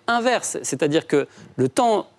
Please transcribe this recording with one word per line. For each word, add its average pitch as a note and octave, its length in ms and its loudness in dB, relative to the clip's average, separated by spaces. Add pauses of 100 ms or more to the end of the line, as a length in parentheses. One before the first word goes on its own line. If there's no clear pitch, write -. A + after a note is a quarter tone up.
inverse. A#3 560 0
C'est-à-dire D3+ 420 0
que C#3 220 0 (300)
le B2+ 100 2
temps A3+ 400 0 (120)